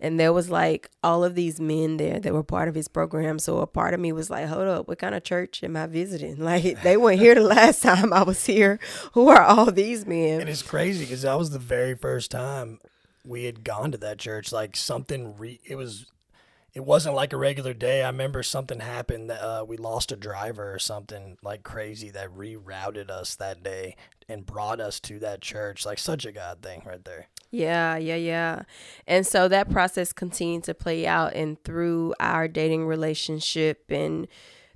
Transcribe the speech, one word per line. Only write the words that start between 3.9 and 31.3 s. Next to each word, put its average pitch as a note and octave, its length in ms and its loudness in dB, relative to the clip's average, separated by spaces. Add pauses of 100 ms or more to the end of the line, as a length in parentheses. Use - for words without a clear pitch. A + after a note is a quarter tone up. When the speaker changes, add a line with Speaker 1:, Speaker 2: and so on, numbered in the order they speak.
Speaker 1:
of F3+ 60 -2
me E3 120 -2
was D#3+ 160 -6
like, - 180 -6
"Hold E3+ 200 -4
up, F#3 220 -2
what E3+ 100 -8
kind G3 160 -6
of F3+ 80 -6
church F3+ 400 -6
am E3 140 -6
I D#3+ 100 -4
visiting? D#3+ 500 -6
<laughs> C#3+ 40 -10
Like, E3+ 420 0
they F3+ 140 6
weren't G#3+ 240 6
here A#3 160 12
the A3 60 8
last A3 400 8
time G3 300 6
I F#3+ 120 8
was F#3 200 0
here. G#3 360 4 (320)
Who A#3+ 160 8
are C#4+ 140 12
all G#3+ 280 8
these G#3 340 0
men?" E3 360 0
Speaker 2:
And D#3+ 100 -4
it's D3 120 -6
crazy E3 440 -2
'cause B2+ 160 -8
that C3+ 160 0
was E3 120 -2
the C#3 100 -6
very B2 340 -2
first B2+ 380 -6
time B2 480 -8 (440)
we B2 200 -10
had A#2 180 -10
gone A2 300 -6
to A#2+ 60 -8
that G#2+ 200 -8
church. G#2+ 320 -10
Like, A2 260 -6
something B2+ 600 -8
re-, A#2 280 -16
it C3+ 120 -14
was, A#2+ 300 -14 (640)
it C3+ 120 -12
wasn't D3 320 2
like C3+ 160 -2
a C#3 40 -4
regular C3+ 380 -2
day. B2 280 0
I C3 40 -2
remember C3 380 -4
something C3 360 -6
happened A#2 480 -8
that, A2+ 140 -8
uh, A2 240 -6
we A2+ 100 -10
lost A2+ 360 -6
a A2 40 -10
driver G#2 560 -10
or F#2+ 60 -10
something, G2+ 640 -10
like, G2+ 220 -12
crazy G#2+ 460 -12
that G2 200 -12
rerouted G2 800 -12
us F#2 260 -10
that F#2+ 260 -12
day F#2+ 340 -12 (320)
and G#2 180 -14
brought G#2 340 -6
us G#2 200 -8
to G#2 180 -16
that G#2 240 -8
church. G#2 420 -10
Like, G#2 140 -8
such D3+ 260 -6
a A2 80 -12
God F2+ 300 -14
thing F#2 240 -16
right F2+ 180 -16
there. E2+ 220 -18 (240)
Speaker 1:
Yeah, E3 480 -2
yeah, E3 180 -6
yeah. E3 460 -4 (440)
And F#3 200 4
so F#3 220 4
that G3 200 2
process F#3 460 0
continued E3+ 500 -6
to E3 80 -6
play E3 340 -4
out, E3 280 0